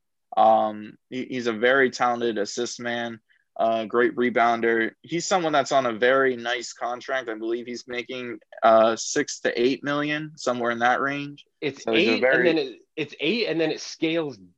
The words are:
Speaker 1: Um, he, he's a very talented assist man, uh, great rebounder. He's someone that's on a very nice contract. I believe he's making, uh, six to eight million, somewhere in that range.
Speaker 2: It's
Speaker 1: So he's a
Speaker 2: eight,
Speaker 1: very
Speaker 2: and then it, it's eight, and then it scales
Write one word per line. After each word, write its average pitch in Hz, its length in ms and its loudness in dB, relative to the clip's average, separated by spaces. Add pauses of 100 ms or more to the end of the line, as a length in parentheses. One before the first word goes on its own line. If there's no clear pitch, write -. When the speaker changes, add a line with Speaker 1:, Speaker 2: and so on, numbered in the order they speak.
(360)
Speaker 1:
Um, 110 640 2 (140)
he, 127 140 -6
he's 123 220 -6
a 117 60 0
very 127 380 4
talented 120 480 -2
assist 113 400 -6
man, 117 400 -6 (380)
uh, 113 280 0
great 117 300 2
rebounder. 117 800 2 (100)
He's 165 240 -6
someone 170 260 0
that's 139 180 2
on 135 140 4
a 117 80 -2
very 127 420 4
nice 117 380 -6
contract. 123 560 -6
I 110 60 -6
believe 117 320 -4
he's 120 200 -12
making, 123 520 -8 (240)
uh, 113 320 6
six - 460 -4
to - 200 -2
eight 131 220 2
million, 151 520 -4
somewhere 120 360 -2
in 117 80 -6
that 120 200 2
range. 143 460 -6 (160)
Speaker 2:
It's - 220 -6
Speaker 1:
So 113 100 0
he's 170 140 4
a 226 60 2
Speaker 2:
eight, - 80 0
Speaker 1:
very 127 280 4
Speaker 2:
and 160 80 2
then 147 80 -2
it, 113 140 -12 (160)
it's 151 240 -8
eight, 190 280 -2
and 160 140 -2
then 156 80 2
it 120 120 -6
scales 160 560 -4 (200)